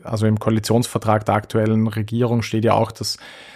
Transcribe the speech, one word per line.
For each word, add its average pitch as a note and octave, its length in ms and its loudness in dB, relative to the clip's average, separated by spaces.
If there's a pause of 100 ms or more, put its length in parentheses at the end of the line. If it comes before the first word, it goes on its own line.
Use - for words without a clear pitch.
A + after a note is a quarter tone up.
also A2 220 -2
im G#2+ 120 4
Koalitionsvertrag A2 880 0
der G#2 80 2
aktuellen A2 540 0
Regierung A2+ 540 0
steht A2 220 -2
ja G#2 100 4
auch A2 180 2
das - 240 -6 (400)